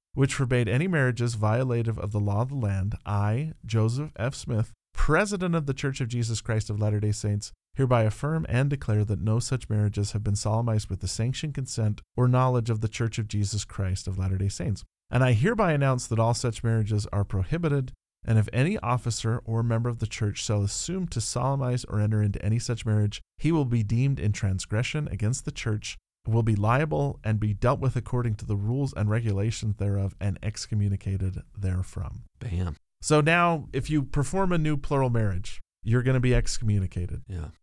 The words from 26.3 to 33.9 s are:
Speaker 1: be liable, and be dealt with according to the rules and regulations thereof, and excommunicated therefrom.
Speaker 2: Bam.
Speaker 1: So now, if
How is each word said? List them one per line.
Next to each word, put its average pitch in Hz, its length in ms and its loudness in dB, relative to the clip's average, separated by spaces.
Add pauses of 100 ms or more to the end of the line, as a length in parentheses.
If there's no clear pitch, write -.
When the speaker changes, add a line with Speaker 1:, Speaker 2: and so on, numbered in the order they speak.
Speaker 1:
be 110 120 4
liable, 143 680 2
and 107 160 0
be 107 120 0
dealt 120 280 2
with 127 160 0
according 120 400 0
to - 100 -12
the 104 100 0
rules 127 380 0
and 104 160 0
regulations 107 680 0
thereof, 98 420 0
and 101 220 -2
excommunicated 98 1000 -2 (160)
therefrom. - 640 -4 (160)
Speaker 2:
Bam. 87 380 -4 (240)
Speaker 1:
So 151 200 4
now, 170 520 2
if 139 180 -4